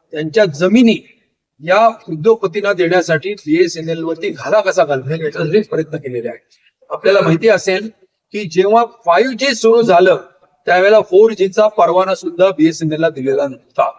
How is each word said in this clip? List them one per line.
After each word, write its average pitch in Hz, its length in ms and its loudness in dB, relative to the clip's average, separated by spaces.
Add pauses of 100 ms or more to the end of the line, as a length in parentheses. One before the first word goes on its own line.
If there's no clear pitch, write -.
(120)
त्यांच्या 160 340 0
जमिनी 196 800 0 (360)
या 190 280 2
उद्योगपतींना 202 880 -2
देण्यासाठी 170 600 -2
बीएसएनएल 165 680 -4
वरती 165 260 -8
घाला 170 320 -2
कसा 185 240 0
घालता 135 240 -4
येईल 160 160 -6
याच्यासाठी 165 360 -2
प्रयत्न 156 360 -6
केलेले 123 320 -8
आहेत. - 100 -14 (500)
आपल्याला 196 320 0
माहिती 165 260 0
असेल 196 420 0 (420)
की 208 120 -8
जेव्हा 196 420 0
फाईव्ह 220 540 -2
जी 269 160 -2
सुरू 226 260 2
झालं 185 360 4 (480)
त्यावेळेला 196 360 4
फोर 208 300 4
जीचा 196 360 0
परवाना 185 480 0
सुद्धा 175 340 0
बीएसएनएल 156 500 -2
ला 160 100 0
दिलेला 139 380 -2
नव्हता. - 520 -4